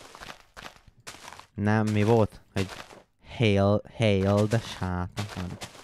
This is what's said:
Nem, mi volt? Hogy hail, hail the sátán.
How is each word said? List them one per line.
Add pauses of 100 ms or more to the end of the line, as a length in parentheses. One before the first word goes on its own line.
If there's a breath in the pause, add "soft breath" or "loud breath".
(1500)
Nem,
mi
volt? (120)
Hogy (720)
hail, (160)
hail
the
sátán. (340)